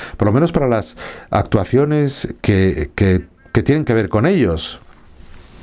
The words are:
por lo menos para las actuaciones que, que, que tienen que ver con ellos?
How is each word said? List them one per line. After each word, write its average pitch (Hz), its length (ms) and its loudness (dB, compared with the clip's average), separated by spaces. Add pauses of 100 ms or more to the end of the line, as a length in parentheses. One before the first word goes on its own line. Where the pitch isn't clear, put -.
(160)
por 101 120 0
lo 104 40 2
menos 165 220 2
para 147 160 0
las 110 260 -4 (360)
actuaciones 139 1080 0
que, 95 560 0
que, 92 300 2 (260)
que 113 100 0
tienen 147 220 2
que 120 100 0
ver 110 140 2
con 107 180 0
ellos? 123 540 0 (840)